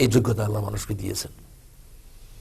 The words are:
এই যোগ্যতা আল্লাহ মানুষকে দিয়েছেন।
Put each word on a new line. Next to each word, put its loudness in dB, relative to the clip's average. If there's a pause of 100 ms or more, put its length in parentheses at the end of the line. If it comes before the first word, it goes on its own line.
এই 8
যোগ্যতা 4
আল্লাহ -2
মানুষকে -6
দিয়েছেন। -6 (1080)